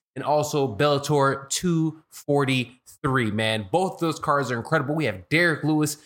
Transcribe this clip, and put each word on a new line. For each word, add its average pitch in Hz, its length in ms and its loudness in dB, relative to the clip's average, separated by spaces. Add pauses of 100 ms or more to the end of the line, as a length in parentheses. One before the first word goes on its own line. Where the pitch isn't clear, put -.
(160)
and 131 80 -10
also 143 500 0
Bellator 139 760 0
two 160 520 0 (100)
forty-three, 131 1200 -2
man. 110 380 -2
Both 185 300 -2
those 160 200 -2
cards 139 320 -2
are 120 60 -2
incredible. 143 380 -2
We 160 100 0
have 95 220 -4
Derek 160 380 2
Lewis 151 400 0